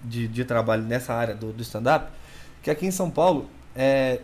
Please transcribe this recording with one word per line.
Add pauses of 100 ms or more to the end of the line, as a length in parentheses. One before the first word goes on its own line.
de,
de
trabalho
nessa
área
do,
do
stand-up, (540)
que
aqui
em
São
Paulo, (260)
é,